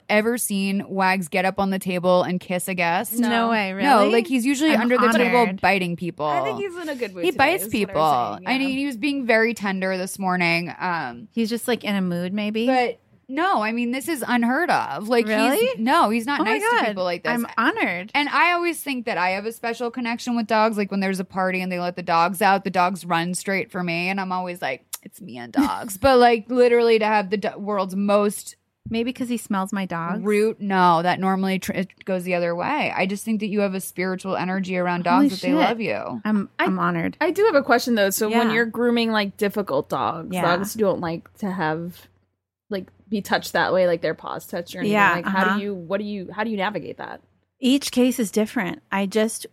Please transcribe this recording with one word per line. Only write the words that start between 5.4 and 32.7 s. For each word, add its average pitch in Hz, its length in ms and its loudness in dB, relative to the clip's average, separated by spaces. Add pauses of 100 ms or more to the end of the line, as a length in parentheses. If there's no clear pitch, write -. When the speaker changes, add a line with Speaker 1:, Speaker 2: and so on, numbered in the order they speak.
Speaker 1:
biting 185 340 2
people. 165 320 -6
Speaker 3:
I 143 160 0
think - 160 -4
he's 370 180 -8
in 330 120 -8
a 285 60 -6
good 208 200 -8
mood 175 100 -8
Speaker 1:
He 359 60 2
Speaker 3:
today, 247 80 -4
Speaker 1:
bites 277 240 2
Speaker 3:
is 214 100 -4
what - 20 0
I'm 202 120 0
Speaker 1:
people. 147 480 2
Speaker 3:
saying, 180 120 -12
Speaker 1:
I - 40 0
Speaker 3:
yeah. 262 80 0
Speaker 1:
mean, 269 180 -2
he 277 80 -2
was 269 120 -6
being 277 280 -2
very 226 300 4
tender 190 420 -2
this 185 220 -6
morning. 175 600 0
Um, 147 520 -6
Speaker 2:
He's 226 180 -2
just, 233 180 -6
like, 240 160 -2
in 208 120 -2
a 190 80 0
mood, 180 300 -2
maybe? 214 340 -2
Speaker 1:
but 254 320 0 (280)
no, 302 360 0
I 214 80 -2
mean, 233 180 -2
this 262 180 -6
is 294 200 -4
unheard 247 420 2
of. 156 400 -2
Like, 240 160 2
Speaker 2:
Really? 220 320 2
Speaker 1:
he's, 480 220 0
no, 254 320 4
he's 226 160 -2
not 285 140 0
Speaker 2:
Oh - 20 0
my 220 160 0
Speaker 1:
nice - 20 -6
to 453 180 2
Speaker 2:
God. 302 100 2
Speaker 1:
people 190 140 -2
like 175 200 -2
this. 240 80 0
Speaker 2:
I'm 233 160 -2 (100)
honored. 226 560 0
Speaker 1:
And 285 160 0
I 311 220 4
always 349 280 0
think 254 280 -6
that 202 100 -2
I 180 140 0
have 202 160 -4
a 233 40 -4
special 233 380 -4
connection 240 460 -4
with 233 100 -2
dogs. 214 320 2
Like, 202 140 -2
when 196 80 -2
there's 190 200 0
a 190 60 -4
party 185 360 -2
and 185 100 -4
they 180 80 -2
let 175 160 -4
the 180 80 -8
dogs 175 400 2
out, 196 200 4
the 196 60 -4
dogs 180 360 0
run 175 280 0
straight 190 380 -4
for 185 100 -6
me. 175 280 -4
And 196 120 -2
I'm 185 100 -6
always 180 300 -6
like, 135 240 -6 (160)
"It's - 180 -20
me 123 200 -14
and 120 120 -12
dogs." 120 460 -2
<laughs> - 40 -18
But, 262 180 6
like, 240 320 6
literally 233 480 6
to 214 60 0
have 208 260 0
the 214 60 0
do-, 185 200 -4
world's 196 380 -4
most 202 600 0 (340)
Speaker 2:
Maybe 233 240 -2
'cause 247 160 -6
he 240 80 -2
smells 190 340 -4
my 196 140 -4
dogs. 170 380 -4
Speaker 1:
rude, 208 360 0
no, 180 440 4
that 175 160 2
normally 190 400 0
tr-, 196 120 -8
it - 320 -6
goes 185 200 -2
the 180 100 -4
other 175 200 0
way. 180 400 -2